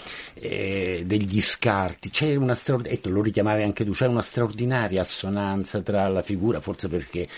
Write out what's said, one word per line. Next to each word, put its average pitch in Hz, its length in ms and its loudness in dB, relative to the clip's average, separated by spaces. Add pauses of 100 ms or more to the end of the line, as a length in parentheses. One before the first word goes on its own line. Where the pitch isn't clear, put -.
(380)
eh, 95 680 -4
degli 101 340 2
scarti, 98 680 0
c'è 151 240 2
una 139 200 2
straord-, 127 320 0
e - 180 -2
lo 98 180 2
richiamavi 107 400 2
anche 104 220 0
tu, 101 80 0
c'è 127 140 2
una 120 160 2
straordinaria 113 800 0
assonanza 98 800 -2
tra 98 280 2
la 95 140 2
figura, 101 380 0
forse - 280 -6
perché 87 380 -4 (120)